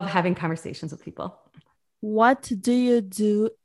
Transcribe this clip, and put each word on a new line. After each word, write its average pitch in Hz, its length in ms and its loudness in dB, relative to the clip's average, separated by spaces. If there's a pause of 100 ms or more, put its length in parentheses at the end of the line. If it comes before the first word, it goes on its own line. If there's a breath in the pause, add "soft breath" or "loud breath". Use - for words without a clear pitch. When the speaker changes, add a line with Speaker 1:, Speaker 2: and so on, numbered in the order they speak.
Speaker 1:
having 180 340 0
conversations 160 580 -6
with - 120 -18
people. - 340 -12 (640)
Speaker 2:
What 226 580 2
do 240 140 0
you 247 300 4
do 208 480 0 (140)